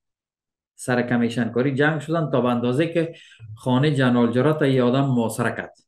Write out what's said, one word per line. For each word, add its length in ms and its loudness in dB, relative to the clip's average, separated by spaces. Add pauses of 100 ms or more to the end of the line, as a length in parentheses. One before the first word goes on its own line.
(760)
سر 280 -2
کمیشن 500 -2
کاری 220 0
جنگ 260 0
شدن 300 -4
تا 100 0
به 80 0
اندازه 440 0
که 220 -2 (420)
خانه 380 0
جنرال 380 2
جرات 300 2
یه 200 2
آدم 260 2
محاصره 480 -2
کرد. 320 -12